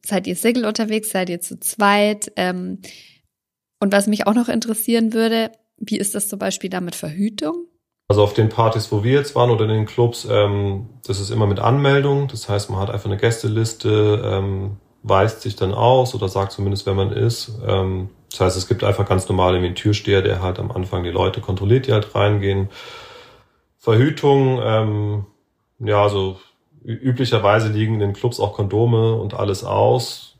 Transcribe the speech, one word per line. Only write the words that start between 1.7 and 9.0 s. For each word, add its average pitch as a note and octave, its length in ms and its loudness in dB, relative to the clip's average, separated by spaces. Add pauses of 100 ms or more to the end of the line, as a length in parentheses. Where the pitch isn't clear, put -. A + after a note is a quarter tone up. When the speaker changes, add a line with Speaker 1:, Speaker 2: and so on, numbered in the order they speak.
Speaker 1:
Ähm, F3+ 440 -4 (1000)
und G3 140 2
was G3+ 140 4
mich G#3 200 0
auch G#3 80 2
noch A#3+ 140 2
interessieren A3+ 640 0
würde, A3+ 380 0 (260)
wie G#3 200 -6
ist G3 180 -4
das - 120 -4
zum G3 120 -8
Beispiel F#3+ 300 -4
da F#3 120 -6
mit F3 140 -8
Verhütung? G#3+ 720 -6 (440)
Speaker 2:
Also G#2 140 6
auf G2+ 100 0
den G#2+ 160 4
Partys, A2+ 420 0
wo G#2 120 0